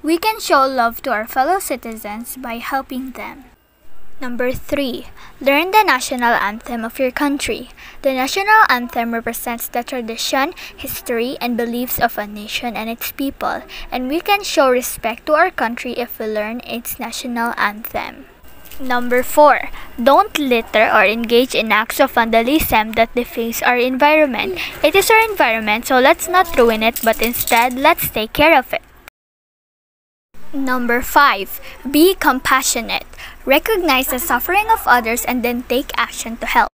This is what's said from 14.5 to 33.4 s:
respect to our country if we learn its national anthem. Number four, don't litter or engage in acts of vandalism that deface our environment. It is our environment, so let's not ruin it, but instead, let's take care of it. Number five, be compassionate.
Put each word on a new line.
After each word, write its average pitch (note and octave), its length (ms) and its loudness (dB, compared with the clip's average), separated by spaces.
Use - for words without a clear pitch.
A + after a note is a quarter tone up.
respect B3 540 -4
to D4+ 100 2
our F4+ 160 4
country A#3+ 480 -4
if A#3+ 200 -8
we A3 80 -6
learn G#3+ 360 -6
its - 360 -10
national A#3 580 -6
anthem. G#3+ 680 -6
Number B3 440 0
four, C#4+ 460 4
don't D4+ 380 4
litter A3+ 520 2
or G#3+ 120 4
engage A#3 520 2
in A3 160 0
acts G#3+ 280 0
of C4+ 120 4
vandalism A3+ 840 2
that A3+ 220 2
deface A#3 460 -4
our B3 160 2
environment. C#4+ 840 2
It D4+ 120 2
is G4 160 4
our A4 80 8
environment, A3+ 560 0
so C4 120 4
let's D4+ 280 4
not F4+ 300 2
ruin A3+ 260 4
it, A#3 200 0
but A3+ 180 2
instead, A#3+ 540 0
let's D4+ 340 2
take A3 220 -6
care D4+ 260 4
of - 160 0
it. - 80 -8
Number B3+ 520 0
five, A#3 580 2
be E4+ 240 6
compassionate. B3+ 880 0